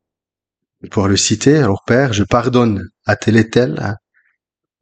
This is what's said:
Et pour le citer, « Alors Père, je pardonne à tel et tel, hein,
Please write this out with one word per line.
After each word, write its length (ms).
Et 60
pour 180
le 100
citer, « 420
Alors 280
Père, 260
je 120
pardonne 640
à 80
tel 220
et 120
tel, 320
hein, 160